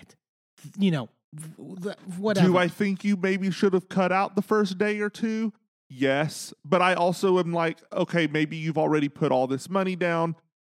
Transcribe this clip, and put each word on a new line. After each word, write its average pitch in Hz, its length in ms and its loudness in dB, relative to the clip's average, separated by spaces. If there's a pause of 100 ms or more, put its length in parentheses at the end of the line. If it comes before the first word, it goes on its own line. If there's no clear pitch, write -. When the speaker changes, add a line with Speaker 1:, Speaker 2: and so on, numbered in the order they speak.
Speaker 1:
it. - 160 -20 (600)
You 196 120 4
know, 135 180 -2 (260)
w-, 156 220 -16
w-, 180 240 -18
the, 190 160 -10 (220)
whatever. 196 300 4
Speaker 2:
Do 180 100 6
I 175 100 4
think 196 360 -2
you 202 120 2
maybe 190 340 0
should 190 240 2
have 185 140 0
cut 185 240 0
out 190 240 0
the 202 60 0
first 208 360 0
day 208 220 -2
or 208 100 -4
two? 220 420 -4 (420)
Yes, 135 580 -2 (120)
but 175 180 2
I 180 120 4
also 180 440 2
am 170 140 0
like, 170 260 -2 (140)
"Okay, 170 340 0
maybe 156 300 -2
you've 160 220 -4
already 151 300 2
put 143 240 -2
all 131 140 2
this 131 240 -4
money 190 260 -2
down. 165 400 -2 (340)